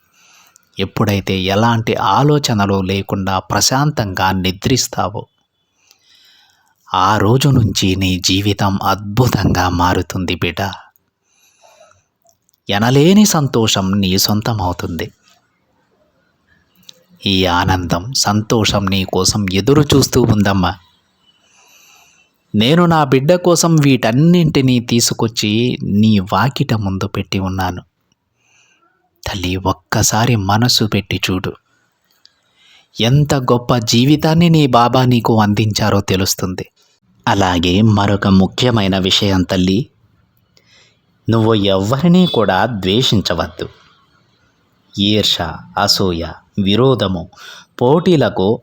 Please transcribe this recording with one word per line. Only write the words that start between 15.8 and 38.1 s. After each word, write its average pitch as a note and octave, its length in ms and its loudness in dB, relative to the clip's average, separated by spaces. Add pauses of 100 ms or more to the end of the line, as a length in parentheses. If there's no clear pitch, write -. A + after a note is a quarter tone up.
ఈ F#2 200 0
ఆనందం, F2+ 680 -2
సంతోషం G#2 720 -2
నీ F#2+ 180 -2
కోసం F#2+ 480 -2
ఎదురు B2+ 300 2
చూస్తూ C3+ 400 2
ఉందమ్మా. G2+ 520 0 (1800)
నేను C#3+ 320 4
నా D#3+ 180 2
బిడ్డ C3+ 280 2
కోసం F3 440 2
వీటన్నింటినీ C#3 1040 2
తీసుకొచ్చి A#2 1040 -2
నీ G#2 360 2
వాకిట G2+ 560 -2
ముందు G2 320 -4
పెట్టి G2+ 320 -6
ఉన్నాను. F#2 440 -6 (1400)
తల్లి, F#2 300 -6
ఒక్కసారి G#2+ 800 -2
మనసు G#2+ 480 0
పెట్టి G2+ 360 -4 (100)
చూడు. F#2+ 220 -6 (1500)
ఎంత C#3 340 2
గొప్ప B2 420 0
జీవితాన్ని D3+ 760 2
నీ D#3 160 4
బాబా B2 380 4
నీకు A#2+ 360 2
అందించారో G#2 600 0
తెలుస్తుంది. F#2 640 -4 (600)
అలాగే F#2 540 2
మరొక G2+ 460 2